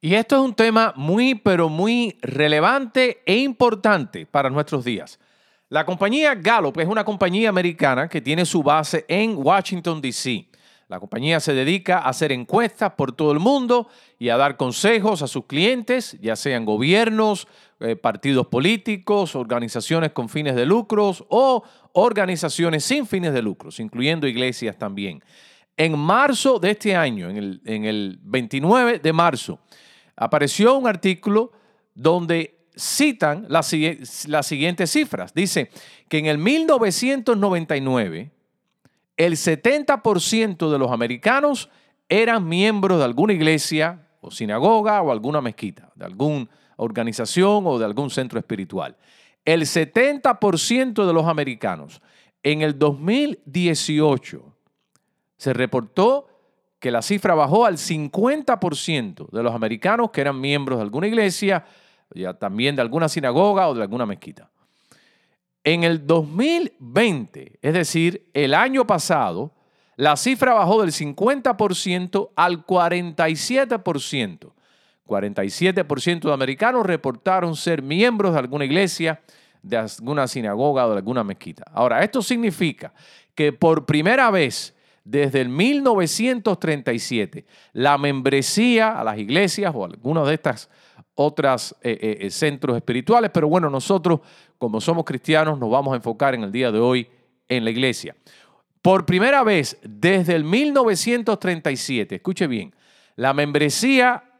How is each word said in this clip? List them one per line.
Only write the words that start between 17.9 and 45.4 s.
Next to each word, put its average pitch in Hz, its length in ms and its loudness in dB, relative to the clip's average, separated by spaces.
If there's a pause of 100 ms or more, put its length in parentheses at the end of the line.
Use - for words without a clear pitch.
partidos 123 520 0
políticos, 196 880 0
organizaciones 123 720 -2
con 120 160 -6
fines 147 260 -4
de 123 120 0
lucros 208 640 0
o 247 340 4 (300)
organizaciones 180 920 0
sin 269 240 -2
fines 175 260 -2
de 127 80 0
lucros, - 380 -6
incluyendo 139 480 -2
iglesias 120 500 -4
también. 98 460 -10 (540)
En 160 200 2
marzo 240 600 2
de 180 120 2
este 208 220 -2
año, 117 360 -2
en 101 80 -8
el, 98 280 -8
en 107 200 -6
el 104 360 -4
veintinueve 147 800 0
de 156 140 0
marzo, 160 460 0 (580)
apareció 151 600 2
un 254 100 0
artículo 202 680 0 (420)
donde 165 720 0 (100)
citan 214 720 0
las 156 240 0
sigue-, 156 280 0 (280)
las 147 180 0
siguientes 165 460 -2
cifras. 98 420 -2
Dice 165 360 -2 (400)
que 156 80 -2
en 151 80 -2
el 151 120 0
mil 294 300 2
novecientos 247 720 2
noventa 175 400 0
y 135 40 -2
nueve, 120 500 -2 (840)
el 165 200 2
setenta 254 640 0
por 196 200 2
ciento 185 500 0
de 139 80 2
los 127 120 0
americanos 202 800 0 (380)
eran 220 400 0
miembros 185 520 2
de 139 40 4
alguna 135 300 2
iglesia 156 760 0 (140)
o - 100 -18
sinagoga 202 720 0
o 151 100 0
alguna 131 300 -2